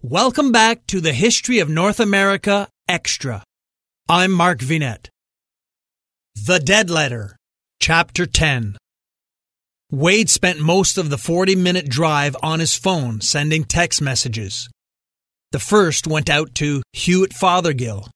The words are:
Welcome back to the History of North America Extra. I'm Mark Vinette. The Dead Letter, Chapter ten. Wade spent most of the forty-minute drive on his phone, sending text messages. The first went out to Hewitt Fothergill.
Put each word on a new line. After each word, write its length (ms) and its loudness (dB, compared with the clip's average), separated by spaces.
Welcome 400 2
back 380 2
to 120 -2
the 120 0
History 480 0
of 80 0
North 320 0
America 680 0
Extra. 560 -6
I'm 240 4
Mark 260 2
Vinette. 480 -4
The 240 0
Dead 320 2
Letter, 460 -4
Chapter 460 0
ten. 500 -2
Wade 360 2
spent 300 0
most 400 2
of 120 -2
the 60 -2
forty-minute 720 0
drive 540 0
on 160 -2
his 160 -2
phone, 460 -2
sending 420 -2
text 400 0
messages. 680 -6
The 80 -4
first 480 2
went 200 -2
out 280 -2
to 260 -2
Hewitt 400 0
Fothergill. 840 -2